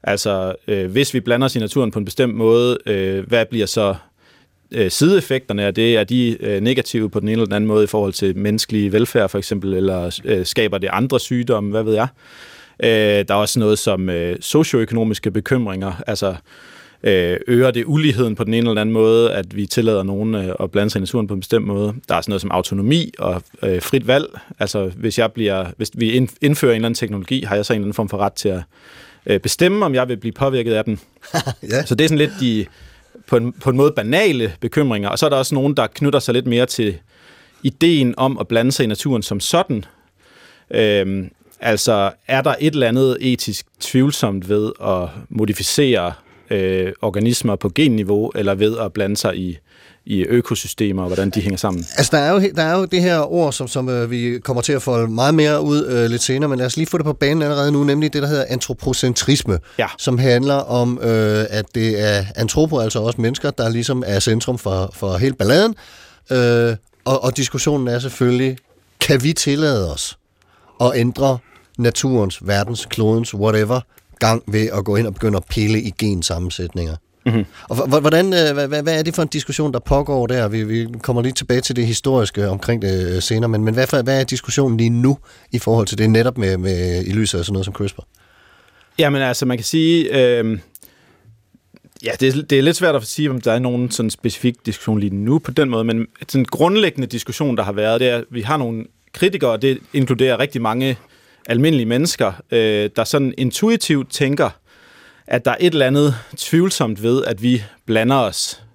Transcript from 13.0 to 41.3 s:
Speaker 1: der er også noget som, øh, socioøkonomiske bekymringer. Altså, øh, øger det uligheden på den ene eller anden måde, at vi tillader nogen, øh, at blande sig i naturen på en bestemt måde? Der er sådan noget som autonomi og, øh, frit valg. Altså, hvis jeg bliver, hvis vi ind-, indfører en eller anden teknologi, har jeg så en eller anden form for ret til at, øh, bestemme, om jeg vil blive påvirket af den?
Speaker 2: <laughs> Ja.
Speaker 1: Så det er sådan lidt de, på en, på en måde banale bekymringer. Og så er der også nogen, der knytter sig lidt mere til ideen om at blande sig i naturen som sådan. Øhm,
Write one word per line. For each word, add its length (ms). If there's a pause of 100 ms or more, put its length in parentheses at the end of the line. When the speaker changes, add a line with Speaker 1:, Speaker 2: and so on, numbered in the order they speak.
Speaker 1:
der 60
er 40
også 200
noget 200
som, 300
øh, 320
socioøkonomiske 920
bekymringer. 760
Altså, 280 (680)
øh, 340 (100)
øger 240
det 160
uligheden 480
på 100
den 100
ene 140
eller 120
anden 120
måde, 400
at 240
vi 100
tillader 360
nogen, 320
øh, 260
at 100
blande 200
sig 80
i 40
naturen 240
på 80
en 60
bestemt 260
måde? 280 (140)
Der 60
er 60
sådan 100
noget 100
som 100
autonomi 680
og, 240 (200)
øh, 200
frit 240
valg. 200 (320)
Altså, 380
hvis 220
jeg 140
bliver, 340 (100)
hvis 180
vi 180
ind-, 160 (120)
indfører 320
en 40
eller 100
anden 120
teknologi, 460
har 120
jeg 100
så 60
en 40
eller 80
anden 100
form 140
for 100
ret 140
til 160
at, 120 (680)
øh, 140
bestemme, 440
om 100
jeg 140
vil 80
blive 160
påvirket 420
af 100
den? 160 (340)
Speaker 2:
<laughs> 60 (300)
Ja. 140
Speaker 1:
Så 100
det 100
er 40
sådan 100
lidt 220
de, 260 (600)
på 100
en, 160
på 180
en 60
måde 200
banale 640
bekymringer. 480
Og 100
så 80
er 40
der 60
også 180
nogen, 220
der 100
knytter 320
sig 160
lidt 120
mere 200
til 300 (680)
ideen 540
om 220
at 100
blande 240
sig 120
i 20
naturen 360
som 180
sådan. 440 (840)
Øhm, 600 (300)